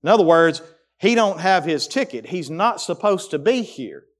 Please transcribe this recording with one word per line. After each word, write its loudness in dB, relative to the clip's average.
In -2
other 6
words, 4
he 2
don't 0
have 0
his -2
ticket. -6
He's -8
not -2
supposed -4
to -4
be 0
here. -14